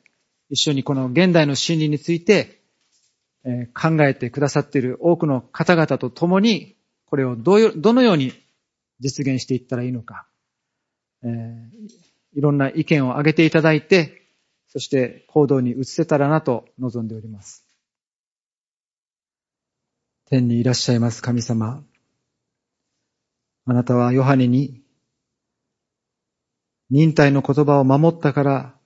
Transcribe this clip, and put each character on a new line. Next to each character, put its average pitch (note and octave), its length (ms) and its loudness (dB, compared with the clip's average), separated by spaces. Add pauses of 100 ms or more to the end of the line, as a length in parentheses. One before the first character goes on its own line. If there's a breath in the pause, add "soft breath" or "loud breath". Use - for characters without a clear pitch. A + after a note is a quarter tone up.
(500)
一 C#3 80 -6
緒 D3+ 160 0
に C3+ 100 -2
こ C#3+ 120 -4
の C3 120 -4
現 E3+ 260 2
代 D#3 140 4
の C#3 80 -2
真 E3 240 -4
理 D#3 100 0
に D3 100 -2
つ - 120 -6
い E3+ 140 -4
て、 E3+ 360 0 (840)
え B2 280 -8
ー、 D#3+ 240 0
考 D3+ 80 2
え C3+ 80 2
て B2 160 -8
く - 100 -10
だ C#3 100 0
さ D3 120 -2
っ - 40 -12
て - 140 -4
い - 20 0
る B2 200 -6
多 E3+ 160 2
く E3 100 -2
の C3 140 -2
方 - 340 -2
々 D3+ 220 0
と B2+ 120 -8
共 F3+ 300 0
に、 G3+ 360 -2 (300)
こ D3 120 -4
れ C3+ 80 0
を B2 100 -6
ど A2+ 200 0
う A3 60 6
よ-、 A3 140 4
ど G3+ 180 0
の B3+ 80 4
よ A#3 120 4
う D#3+ 40 2
に C3 160 -4 (640)
実 C3 260 -6
現 C3 160 -2
し - 40 -12
て - 80 -4
い B2+ 40 -2
っ - 80 -10
た C3 100 -8
ら A#2+ 80 -6
い B2+ 60 -6
い - 20 -6
の A#2+ 100 -8
か、 - 260 -20 (960)
え A#2+ 40 -8
ー、 A#2 1120 -14
い C#3 40 -4
ろ D3 100 2
ん C#3+ 60 0
な C3+ 120 0
意 D#3 160 -4
見 C#3 220 0
を B2+ 40 -2
挙 C#3+ 140 -4
げ D#3+ 80 2
て E3 120 4
い D3+ 60 2
た D#3+ 100 4
だ D#3 120 4
い D3+ 140 -2
て、 E3+ 360 0 (500)
そ C#3 60 -8
し - 80 -10
て B2+ 400 -4
行 D3 180 2
動 C3+ 160 0
に B2 80 -2
移 B2+ 160 -6
せ E3 220 -4
た D#3 100 2
ら C#3+ 100 0
な D#3 140 0
と B2 240 -4 (140)
望 A#2+ 260 -8
ん - 20 -10
で G#2+ 60 -12
お A2 80 -14
り A2 80 -18
ま G2+ 140 -18
す。 - 200 -20 (2500)
天 B2+ 220 0
に A#2+ 120 0
い A#2 40 -2
ら B2+ 80 2
っ - 20 0
し - 160 -2
ゃ B2 60 2
い A#2 40 0
ま A#2 120 0
す - 100 -14
神 A#2+ 220 -4
様。 A2+ 400 -6 (1800)
あ B2+ 80 -2
な B2 100 0
た B2 100 0
は B2 200 2
ヨ C3 100 2
ハ C3+ 120 2
ネ B2+ 120 2
に、 C3 340 -2 (2000)
忍 D3+ 240 4
耐 C#3+ 180 4
の C#3 100 2
言 D3 240 0
葉 C#3+ 140 4
を C#3 40 2
守 D3+ 320 2
っ E3 40 -20
た C#3+ 140 -2
か D3 80 0
ら C3+ 320 -2 (120)